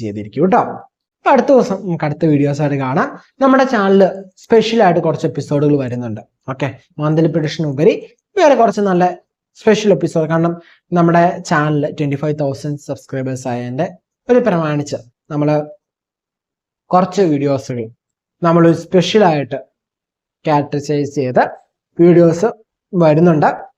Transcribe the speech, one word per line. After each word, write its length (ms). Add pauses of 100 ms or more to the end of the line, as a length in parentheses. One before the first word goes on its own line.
ചെയ്തിരിക്കും 420
കേട്ടോ. 140
അപ്പൊ 760
അടുത്ത 140
ദിവസം 380
നമുക്ക് 220
അടുത്ത 180
വീഡിയോസ് 380
ആയിട്ട് 220
കാണാം. 340 (240)
നമ്മുടെ 200
ചാനൽ 600 (200)
സ്പെഷ്യൽ 400
ആയിട്ട് 220
കുറച്ച് 260
എപ്പിസോഡുകൾ 520
വരുന്നുണ്ട്. 380 (300)
ഓക്കെ, 280 (200)
മന്ത്ലി 360
prediction 380
ഉപരി 200 (440)
വേറെ 180
കുറച്ച് 340
നല്ല 160 (540)
സ്പെഷ്യൽ 360
എപ്പിസോഡ്. 340
കാരണം 320 (360)
നമ്മുടെ 420 (100)
ചാനൽ 500
ട്വന്റി 220
ഫൈവ് 180
തൗസൻഡ് 480
സബ്സ്ക്രൈബേഴ്സ് 640
ആയതിന്റെ 340 (440)
ഒരു 180
പ്രമാണിച്ച് 480 (360)
നമ്മള് 240 (1400)
കുറച്ച് 280 (100)
വീഡിയോസുകൾ 580 (580)
നമ്മളൊരു 380
സ്പെഷ്യൽ 440
ആയിട്ട് 260 (880)
ക്യാരക്ടറൈസ് 720
ചെയ്ത 200 (600)
വീഡിയോസ് 460 (580)
വരുന്നുണ്ട്. 460 (280)